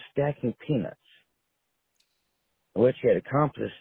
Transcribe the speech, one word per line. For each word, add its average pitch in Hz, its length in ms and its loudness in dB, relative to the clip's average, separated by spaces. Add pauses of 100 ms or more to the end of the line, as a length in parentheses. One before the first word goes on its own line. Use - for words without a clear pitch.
(120)
stacking 139 420 -4 (120)
peanuts, 131 300 -4 (1800)
which 123 260 4
he 120 60 0
had 98 100 6
accomplished 127 640 -2